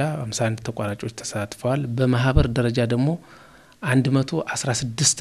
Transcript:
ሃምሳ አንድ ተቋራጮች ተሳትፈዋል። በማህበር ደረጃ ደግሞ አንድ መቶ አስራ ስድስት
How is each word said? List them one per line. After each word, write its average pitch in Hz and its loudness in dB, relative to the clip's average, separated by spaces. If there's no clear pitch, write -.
ሃምሳ 120 -6
አንድ 113 0
ተቋራጮች 107 -6
ተሳትፈዋል። 120 -4
በማህበር 131 4
ደረጃ 120 0
ደግሞ 120 2
አንድ 131 2
መቶ 135 2
አስራ - -2
ስድስት 123 0